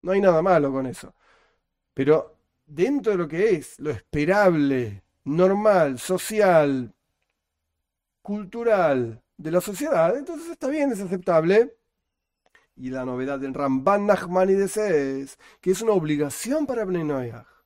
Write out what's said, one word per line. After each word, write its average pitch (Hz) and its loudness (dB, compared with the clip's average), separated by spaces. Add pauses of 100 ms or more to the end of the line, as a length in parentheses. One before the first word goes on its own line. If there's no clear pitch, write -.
No 180 -4
hay 202 4
nada 175 6
malo 156 4
con 131 -4
eso. - -14 (800)
Pero 147 0 (300)
dentro 208 -2
de 185 0
lo 165 -4
que 185 0
es - -8
lo 147 -6
esperable, 147 0 (200)
normal, 180 2
social, 170 2 (1300)
cultural 196 -2 (140)
de 156 -10
la 180 -4
sociedad, 190 0
entonces 330 -12
está 302 -8
bien, 285 -2
es 196 -6
aceptable. 180 0 (960)
Y 127 -14
la 127 -6
novedad 131 -6
del 135 -8
Ramban 139 0
Nachmanides 185 0
es 139 -2 (220)
que 180 -2
es 190 0
una 220 2
obligación 160 -2
para 233 -4
Bnei 180 -2
Noach. 127 -6 (200)